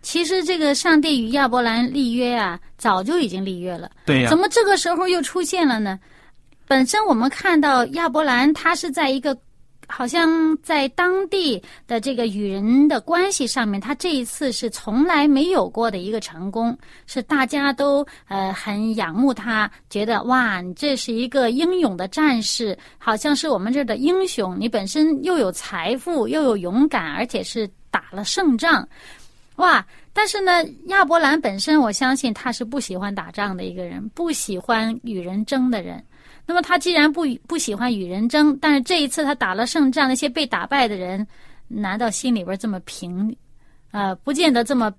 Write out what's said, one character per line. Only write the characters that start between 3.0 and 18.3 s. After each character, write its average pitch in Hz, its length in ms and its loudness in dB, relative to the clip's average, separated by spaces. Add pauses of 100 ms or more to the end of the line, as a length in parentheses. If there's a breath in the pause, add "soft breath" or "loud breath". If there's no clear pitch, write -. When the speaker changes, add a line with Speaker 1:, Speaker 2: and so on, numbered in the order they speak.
Speaker 1:
就 311 160 0
已 277 80 0
经 190 160 -6
立 190 160 -8
约 175 180 -8
了。 170 140 -14 (140 soft breath)
Speaker 2:
对 135 160 4
呀。 120 80 2
Speaker 1:
怎 311 80 6
么 381 100 4
这 466 160 4
个 392 140 6
时 349 180 0
候 370 140 0
又 359 120 2
出 359 220 -2
现 330 240 0
了 240 100 2
呢？ 196 220 -4 (680 soft breath)
本 262 200 4
身 415 200 0
我 359 80 0
们 233 160 0
看 339 300 2
到 269 280 4
亚 330 200 -4
伯 302 160 0
兰 269 300 2
他 330 200 0
是 339 160 -6
在 285 200 -2
一 269 100 0
个， 269 180 -2 (520)
好 - 180 -6
像 320 540 2
在 294 280 0
当 359 380 0
地 311 340 -2 (240 loud breath)
的 233 140 -2
这 247 160 -4
个 233 120 -2
与 208 220 -4
人 220 380 4
的 269 140 2
关 349 280 2
系 349 160 -2
上 226 220 -2
面， 196 140 -2
他 240 140 -4
这 349 200 -2
一 254 80 -2
次 247 300 -4
是 233 160 -4
从 220 340 0
来 311 240 4
没 294 220 4
有 247 200 2
过 226 220 -2
的 196 60 -6
一 180 120 -8
个 220 120 -4
成 165 280 -10
功， 233 280 -2 (280 soft breath)
是 - 180 -6
大 277 220 0
家 277 280 -2
都， 277 340 2 (220 loud breath)